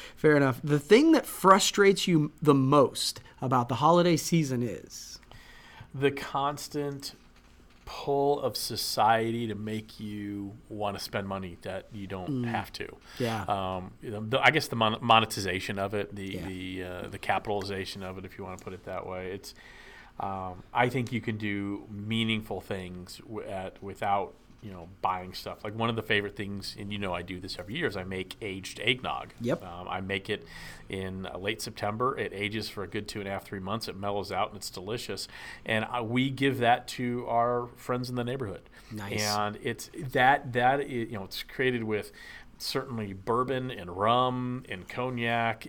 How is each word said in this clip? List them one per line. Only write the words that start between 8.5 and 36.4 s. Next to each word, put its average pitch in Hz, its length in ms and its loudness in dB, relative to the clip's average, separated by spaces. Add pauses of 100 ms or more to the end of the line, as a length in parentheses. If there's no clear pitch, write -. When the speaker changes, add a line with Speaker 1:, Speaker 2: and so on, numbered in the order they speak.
Speaker 2:
society 113 920 2
to 104 80 -4
make 107 440 -6
you 101 540 -8 (160)
wanna 104 300 -4
spend 98 280 -6
money 92 360 -6
that 95 300 -8
you 98 140 -8
don't 95 220 -8 (140)
Speaker 1:
Mm. - 20 -2
Speaker 2:
have 101 280 -4
to. - 140 -10 (320)
Speaker 1:
Yeah. 113 240 -2
Speaker 2:
Um, 95 480 -2 (100)
you 123 100 -10
know, 107 160 -6
the, 131 180 2
I - 60 8
guess 147 160 2
the 127 80 -6
mon-, 113 260 2
monetization 104 800 4
of 98 140 -2
it, 101 220 -4
the, 98 180 -8
Speaker 1:
Yeah. 90 140 -6
Speaker 2:
the, 92 360 -6
uh, 90 260 -8
the - 100 -10
capitalization 98 840 -2
of 92 140 -8
it, 92 80 -10
if - 120 -16
you 98 60 -10
wanna 92 140 -10
put 92 160 -12
it 92 120 -14
that 92 220 -6
way. 92 240 -6
It's, 98 220 -10 (680)
um, 95 440 -6 (100)
I 123 160 4
think 120 220 -2
you 113 100 -2
can 110 160 -4
do 101 520 -4
meaningful 110 720 -2
things 90 640 -8
w-, 107 220 -10
at, 95 340 -8
without, 98 520 0 (280)
you 107 100 -12
know, 87 160 -12 (140)
buying 92 320 -2
stuff. - 300 -10
Like, 107 120 -6
one 113 140 0
of 113 80 -2
the 107 60 -2
favorite 101 340 0
things, 101 420 -8
and 101 140 -8
you 101 60 -4
know 95 140 -2
I 87 80 -4
do 90 180 -8
this 90 200 -10
every 98 160 -8
year, 160 120 0
is 98 100 -4
I 92 80 -4
make 92 360 -6
aged 95 400 -8
eggnog. 95 600 -2
Speaker 1:
Yep. 123 200 -2
Speaker 2:
Um, 90 280 -10
I 92 100 -4
make 98 300 -2
it 104 160 -4 (420)
in, 95 380 -6
uh, - 120 -8
late 107 240 -2
September. 110 560 -2
It 98 160 -4
ages 104 360 -4
for 101 140 -8
a 90 40 -8
good 101 200 -6
two 110 120 -8
and 98 80 -6
a 98 40 -4
half, 95 120 -4
three 101 160 -10
months. 101 300 -4
It 85 80 -8
mellows 101 340 -2
out, 98 180 0
and 104 80 -14
it's - 120 -10
delicious. 98 580 -8 (380)
And, 110 280 0
uh, 123 100 -2
we 127 260 2
give 131 300 0